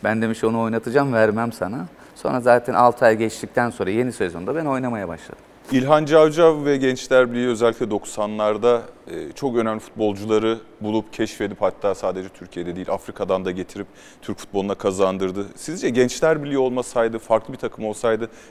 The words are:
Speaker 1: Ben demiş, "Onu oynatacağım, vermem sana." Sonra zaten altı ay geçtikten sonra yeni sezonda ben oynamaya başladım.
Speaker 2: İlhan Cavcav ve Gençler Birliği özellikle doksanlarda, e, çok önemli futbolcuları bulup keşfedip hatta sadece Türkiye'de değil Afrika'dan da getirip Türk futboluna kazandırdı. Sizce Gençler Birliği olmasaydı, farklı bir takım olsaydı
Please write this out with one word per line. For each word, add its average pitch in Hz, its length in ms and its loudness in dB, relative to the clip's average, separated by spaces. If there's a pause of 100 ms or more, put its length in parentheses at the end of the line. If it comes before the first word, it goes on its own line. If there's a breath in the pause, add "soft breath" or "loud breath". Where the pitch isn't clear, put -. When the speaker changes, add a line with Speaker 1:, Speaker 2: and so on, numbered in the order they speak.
Speaker 1:
Ben 110 180 0
demiş, 113 220 -2
"Onu 113 160 0
oynatacağım, 117 520 0
vermem 113 400 2
sana." 117 340 -8 (280 loud breath)
Sonra 131 260 -2
zaten 120 340 4
altı 120 300 4
ay 110 120 6
geçtikten 113 540 -2
sonra 95 200 -4
yeni 120 220 -2
sezonda 92 440 -6
ben 165 80 -4
oynamaya 123 440 -4
başladım. - 300 -14 (340)
Speaker 2:
İlhan 143 320 4
Cavcav 156 600 6
ve 143 120 2
Gençler 127 560 2
Birliği 123 160 0
özellikle 113 420 0
doksanlarda, 107 920 0 (280)
e, 80 220 -10
çok 127 240 -6
önemli 110 240 -2
futbolcuları 107 800 0 (220)
bulup 107 320 -2
keşfedip 107 500 -4
hatta 98 320 0
sadece 95 340 -6
Türkiye'de 87 480 -10
değil 92 140 -8
Afrika'dan 95 540 -4
da 92 60 -4
getirip 95 360 -8 (360 loud breath)
Türk - 160 -10
futboluna 98 360 -4
kazandırdı. 95 720 -2 (100)
Sizce 165 340 -6
Gençler 143 540 2
Birliği 143 140 -4
olmasaydı, 123 600 -2
farklı 113 340 0
bir 127 60 -12
takım 110 260 -8
olsaydı 110 440 -2 (220 loud breath)